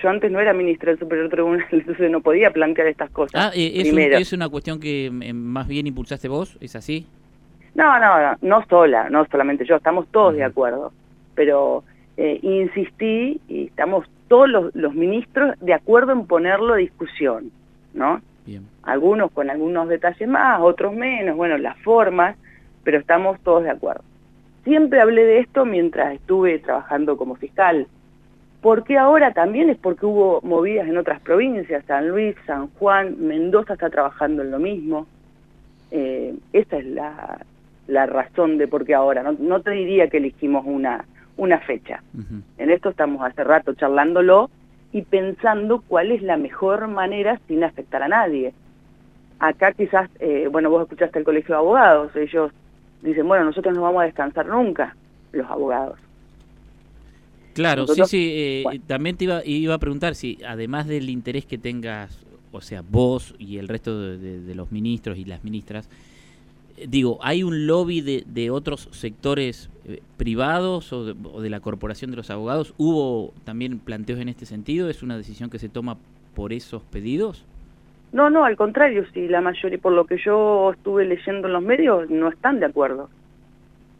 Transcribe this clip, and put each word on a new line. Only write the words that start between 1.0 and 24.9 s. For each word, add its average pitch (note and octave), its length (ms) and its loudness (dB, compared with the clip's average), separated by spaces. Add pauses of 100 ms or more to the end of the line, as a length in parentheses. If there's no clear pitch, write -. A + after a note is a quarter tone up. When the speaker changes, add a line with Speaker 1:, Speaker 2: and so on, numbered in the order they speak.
Speaker 1:
Tribunal, E3+ 380 0
<laughs> - 40 -20
entonces E3 400 0
no D#3+ 100 -2
podía F3+ 300 4
plantear D#3+ 360 0
estas - 240 -4
cosas. C#3+ 240 -4
Speaker 2:
Ah, F#3+ 200 0
eh, E3 200 0
es F3+ 140 0
un, D#3 60 4
Speaker 1:
Primero. C#3+ 220 4
Speaker 2:
es F#3 160 -2
una E3+ 160 -4
cuestión D3+ 300 -8
que, C#3+ 280 -6
em, B2 300 -10
más B2 300 -8
bien D3 200 -4
impulsaste C3+ 400 -8
vos, D3+ 320 -6
¿es B2+ 160 -16
así? D#3 300 -8 (720)
Speaker 1:
No, D4 240 6
no, F#3+ 220 6
no, C#3 200 2
no G#3 280 4
sola, D3 400 6
no D3+ 200 4
solamente C#3 360 0
yo, D#3+ 120 4
estamos E3 300 -2
todos G3+ 260 4
de D3 80 -4
Speaker 2:
Ujú. C3 80 0
Speaker 1:
acuerdo. B2+ 440 -4 (400)
Pero, C#3 500 2 (340)
eh, D3+ 240 -2
insistí A3 1000 -2 (100)
y C#3+ 160 -6
estamos F3 400 -2 (240)
todos C4 200 8
los, F#3+ 260 0
los D3 200 -2
ministros A3+ 640 0
de F3 140 0
acuerdo A#3+ 400 4
en A#3 120 -2
ponerlo F#3+ 480 2
a G#3+ 40 4
discusión, C#3+ 720 -4 (420)
¿no? D3+ 280 0 (240)
Speaker 2:
Bien. G2+ 180 -16 (200)
Speaker 1:
Algunos F3 480 2
con C#3+ 180 -4
algunos E3 400 -2
detalles F3 400 -2
más, B3+ 320 4
otros F3 320 4
menos, A3+ 420 -2
bueno, E3 220 0
las B2 220 -6
formas, G3 580 4 (460)
pero D3 160 2
estamos F#3 420 2
todos E3+ 220 4
de D#3 80 -2
acuerdo. - 320 -6 (600)
Siempre C#4 380 4